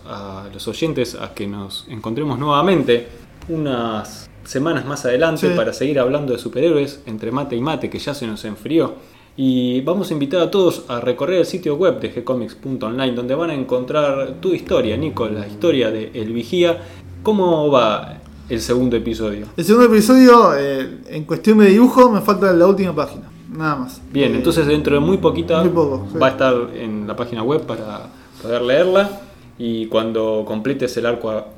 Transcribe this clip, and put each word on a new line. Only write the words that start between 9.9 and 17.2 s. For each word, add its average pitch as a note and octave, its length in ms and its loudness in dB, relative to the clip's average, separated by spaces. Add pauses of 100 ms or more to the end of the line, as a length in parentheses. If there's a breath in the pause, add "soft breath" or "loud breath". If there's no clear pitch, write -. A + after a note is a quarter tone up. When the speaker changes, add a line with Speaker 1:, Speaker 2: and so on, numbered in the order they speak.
Speaker 1:
a - 20 -6
invitar D3 280 -2
a E3+ 100 0
todos F#3 380 2
a A#2+ 120 -4
recorrer C#3 400 0
el E3 60 0
sitio D#3+ 300 -4
web D#3+ 240 2
de G#2+ 140 -6
G A#2+ 100 -6
comics A#2+ 300 -4
punto C3 320 -8
online, B2+ 280 -2
donde B2 200 -4
van E3 160 -2
a D3+ 40 -6
encontrar C3+ 840 -2
tu F#3 120 -2
historia, A#2 440 0
Nico, C3+ 320 -4
la G#2 180 -6
historia C3 440 0
de A2 240 -6
El A2 180 -6
Vigía. E3+ 460 0 (440 loud breath)